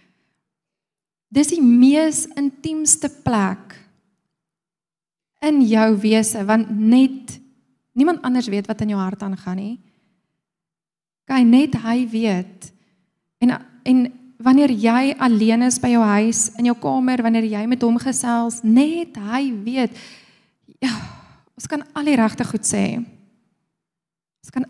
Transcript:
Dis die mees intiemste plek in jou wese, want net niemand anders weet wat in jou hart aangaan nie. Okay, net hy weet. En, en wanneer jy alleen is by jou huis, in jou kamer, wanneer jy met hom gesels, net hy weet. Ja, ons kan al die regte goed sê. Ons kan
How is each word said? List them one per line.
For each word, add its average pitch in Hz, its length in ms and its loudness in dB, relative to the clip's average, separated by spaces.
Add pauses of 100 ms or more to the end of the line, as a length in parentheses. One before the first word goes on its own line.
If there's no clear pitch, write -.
(1300)
Dis 285 180 2
die 339 140 -2
mees 277 640 4 (120)
intiemste 294 720 -2
plek 202 640 -4 (1700)
in 294 200 2
jou 220 360 2
wese, 214 480 0
want 220 260 0
net 240 680 2 (540)
niemand 294 280 0
anders 247 260 -2
weet 202 200 -4
wat 214 140 -6
in 214 80 -2
jou 196 100 -2
hart 190 240 -6
aangaan 185 340 -8
nie. 208 220 -10 (1500)
Okay, 262 180 0
net 254 320 4
hy 233 320 -2
weet. 220 640 -4 (720)
En, 240 180 2 (240)
en 254 300 0 (240)
wanneer 262 340 4
jy 240 480 0
alleen 226 440 2
is 247 160 0
by 247 100 -2
jou 233 140 4
huis, 214 540 0
in 240 80 0
jou 240 100 0
kamer, 254 460 -2
wanneer 226 220 0
jy 214 240 -4
met 247 140 -6
hom 233 180 2
gesels, 233 640 -4
net 302 540 2
hy 240 340 -6
weet. 233 400 -4 (880)
Ja, 240 160 -4 (640)
ons - 100 -16
kan 294 160 -8 (100)
al 294 120 -8
die 294 100 2
regte 220 300 0
goed - 180 -8
sê. - 400 -4 (1400)
Ons - 100 -20
kan 254 180 -4